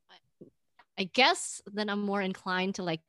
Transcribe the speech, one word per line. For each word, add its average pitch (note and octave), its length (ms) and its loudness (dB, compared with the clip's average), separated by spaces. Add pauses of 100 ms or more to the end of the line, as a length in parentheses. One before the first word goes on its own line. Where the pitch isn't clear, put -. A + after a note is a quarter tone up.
(1000)
I G3+ 60 -2
guess C#4 640 2
then G#3 240 -4
I'm G3+ 120 -2
more G3+ 200 0
inclined F#3 540 -2
to, G3+ 80 -6
like, E3 240 -2